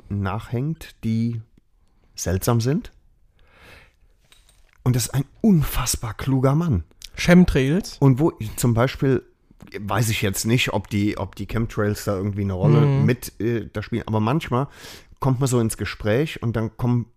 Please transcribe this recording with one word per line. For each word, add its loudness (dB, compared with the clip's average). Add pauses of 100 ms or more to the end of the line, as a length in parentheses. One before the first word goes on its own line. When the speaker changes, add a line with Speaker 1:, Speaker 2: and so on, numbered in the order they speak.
Speaker 1:
nachhängt, -6
die -2 (760)
seltsam 0
sind. -2 (1900)
Und 0
das 0
ist -10
ein -2 (180)
unfassbar 0
kluger 0
Mann. 0 (320)
Speaker 2:
Chemtrails? 4
Speaker 1:
Und 6
wo 2
ich -8
zum 2
Beispiel, 0 (560)
weiß -2
ich -2
jetzt -2
nicht, 2
ob -4
die, 0
ob -8
die -10
Chemtrails -4
da -2
irgendwie -4
eine -2
Rolle 4
Speaker 2:
Mhm. 2
Speaker 1:
mit, -2
äh, -2
da -6
spielen, -6
aber 0
manchmal 0 (520)
kommt 2
man 2
so 2
ins -2
Gespräch -4
und -2
dann -4
kommen 0 (100)